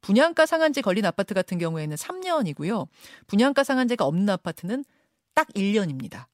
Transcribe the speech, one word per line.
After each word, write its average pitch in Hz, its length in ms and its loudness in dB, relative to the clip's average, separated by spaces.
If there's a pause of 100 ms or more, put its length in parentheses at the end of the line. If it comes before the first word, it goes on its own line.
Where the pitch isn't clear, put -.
분양가 311 420 4
상한제 320 380 0
걸린 202 240 0
아파트 190 260 -2
같은 185 240 -2
경우에는 160 400 -4
삼 370 240 -10
년이고요. 208 680 -2 (400)
분양가 262 380 4
상한제가 247 400 0
없는 175 240 0
아파트는 190 560 -4 (500)
딱 311 200 2
일 202 180 0
년입니다. 156 600 -4